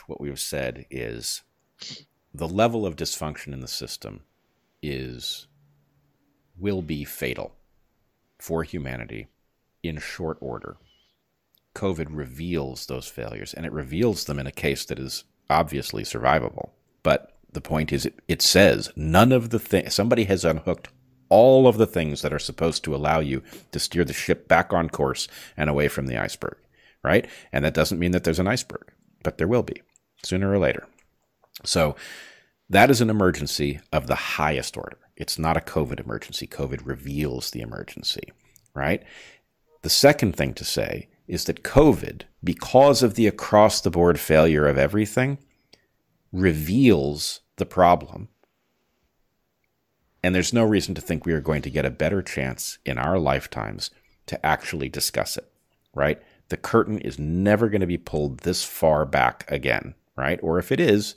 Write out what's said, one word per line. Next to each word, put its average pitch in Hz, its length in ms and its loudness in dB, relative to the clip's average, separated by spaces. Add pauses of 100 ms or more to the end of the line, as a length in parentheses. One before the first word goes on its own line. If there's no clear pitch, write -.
what - 140 -14
we've 71 180 -10
said 65 520 -8
is 58 520 -10 (920)
the 82 160 -8
level 110 380 0
of 82 80 -4
dysfunction 76 580 -8
in 65 80 -12
the 62 80 -14
system - 520 -12 (640)
is, 64 640 -10 (1120)
will 95 240 -2
be 76 220 -6
fatal - 500 -8 (840)
for 82 260 -6
humanity 62 640 -12 (540)
in 80 160 -8
short 80 420 -10
order. 53 360 -12 (1000)
covid 80 360 -4
reveals 73 760 -8
those 65 200 -10
failures, 55 480 -12
and 82 120 -10
it - 60 -8
reveals 78 520 -2
them 71 140 -6
in 67 80 -8
a 69 60 -10
case 69 320 -4
that 73 140 -8
is 65 260 -10 (260)
obviously 71 520 0
survivable. 58 680 0 (320)
But - 300 0 (200)
the 73 80 -10
point 78 320 -4
is, 69 140 -2
it, - 120 -8 (100)
it 80 140 0
says 80 520 6
none 85 380 4
of 117 180 2
the 117 80 0
thi-, - 300 0
somebody 113 360 2
has 95 200 0
unhooked 82 440 -2 (400)
all 131 380 8
of 113 100 6
the 110 100 6
things 76 360 -4
that 76 100 -4
are 76 60 -4
supposed - 460 -4
to 76 100 -4
allow 76 240 0
you 67 240 -2 (300)
to - 80 -6
steer - 240 0
the - 80 -4
ship - 340 -4
back 85 260 2
on 85 160 0
course 67 380 -4 (300)
and 76 120 -2
away 73 200 2
from 69 180 -6
the 62 120 -4
iceberg, - 380 -8 (460)
right? - 240 2 (260)
And 71 120 0
that 78 100 0
doesn't 78 240 2
mean 87 120 0
that 90 140 0
there's 82 140 0
an 92 100 0
iceberg, - 440 -6 (300)
but - 160 -6
there 85 100 0
will 117 140 2
be - 180 -10 (420)
sooner 95 280 -2
or 101 80 2
later. 71 280 0 (800)
So 78 320 0 (720)
that 104 220 6
is 123 100 4
an 113 100 2
emergency 76 720 0 (120)
of 73 140 0
the - 80 0
highest - 640 -2
order. - 220 -12 (180)
It's - 220 -8
not 80 180 0
a 80 40 0
covid 65 400 -4
emergency. - 460 -10
covid 65 380 -8
reveals 67 640 -6
the 57 100 -10
emergency, - 720 -10 (420)
right? 71 280 -2 (800)
The 82 80 -6
second 139 460 4
thing 65 180 -2
to - 100 -12
say - 440 -6 (180)
is - 180 -6
that - 180 -4
covid, - 600 4 (220)
because 135 580 6
of 107 120 4
the 110 120 4
across-the-board 90 920 4
failure 78 460 6
of 71 100 4
everything, 107 600 0 (960)
reveals 85 1080 2 (160)
the - 100 -4
problem. 87 640 2 (1900)
And 90 120 2
there's 92 180 0
no 117 120 4
reason 101 300 2
to 78 60 -8
think 78 240 -6
we 85 80 0
are 80 80 0
going 76 220 -2
to 67 80 -8
get 71 140 -2
a 67 60 -2
better 78 300 -2
chance - 640 -8
in 65 140 -4
our 80 200 0
lifetimes 62 720 -4 (360)
to - 180 -10
actually 76 440 -2
discuss - 480 -4
it, - 140 -14 (440)
right? 71 260 0 (280)
The 85 80 -4
curtain 107 420 0
is - 200 -8
never 98 500 2
gonna 98 180 0
be 87 100 -2
pulled 78 440 -4
this - 240 -2
far 76 420 2
back 65 420 0
again, 65 460 -4 (220)
right? 71 260 -2
Or 85 160 0
if - 120 -4
it 135 100 2
is, 107 360 2